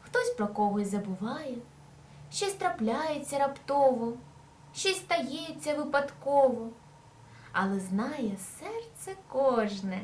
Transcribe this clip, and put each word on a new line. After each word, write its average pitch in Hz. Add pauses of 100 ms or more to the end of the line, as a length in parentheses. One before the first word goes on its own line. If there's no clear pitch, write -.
Хтось 494
про 208
когось 202
забуває, 220 (720)
щось 392
трапляється 294
раптово, 269 (640)
щось 370
стається 302
випадково. 277 (800)
Але 196
знає 208
серце 415 (100)
кожне 202